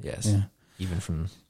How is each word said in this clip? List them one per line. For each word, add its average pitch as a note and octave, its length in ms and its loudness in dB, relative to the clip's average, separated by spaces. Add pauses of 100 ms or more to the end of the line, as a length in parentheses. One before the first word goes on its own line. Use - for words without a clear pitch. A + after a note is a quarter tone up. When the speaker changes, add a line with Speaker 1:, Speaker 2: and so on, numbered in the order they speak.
Speaker 1:
yes. - 240 -4
Speaker 2:
Yeah. G2+ 160 6 (380)
Speaker 1:
Even F2+ 200 -2
from E2 240 -2
Speaker 2:
Do F2+ 60 -4 (200)